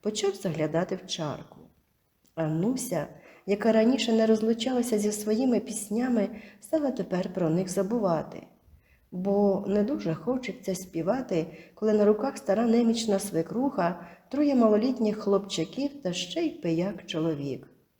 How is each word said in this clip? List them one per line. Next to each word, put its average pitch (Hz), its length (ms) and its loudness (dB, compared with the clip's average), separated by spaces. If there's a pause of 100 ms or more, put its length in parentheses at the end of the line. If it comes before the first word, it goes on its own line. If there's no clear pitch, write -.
почав 381 340 -2
заглядати 165 680 -2
в - 20 -20
чарку. - 500 -8 (760)
Аннуся, 165 720 -2 (400)
яка 202 260 2
раніше 226 400 4
не 220 140 4
розлучалася 226 720 2
зі 208 140 0
своїми 220 480 0
піснями, 226 680 -2 (320)
стала 294 300 0
тепер 269 440 -4
про 175 160 0
них 185 180 0
забувати. 196 720 -2 (720)
Бо 196 560 2
не 202 160 4
дуже 220 300 -2
хочеться 214 600 -4
співати, 175 720 -2 (280)
коли 214 180 0
на 208 120 6
руках 214 340 2
стара 240 280 2
немічна 226 520 4
свекруха, 180 880 -2 (240)
троє 285 240 2
малолітніх 220 640 4
хлопчаків 202 720 -2 (120)
та 180 100 -2
ще - 280 -6
й 330 240 -4
пияк-чоловік. 160 1040 -2 (320)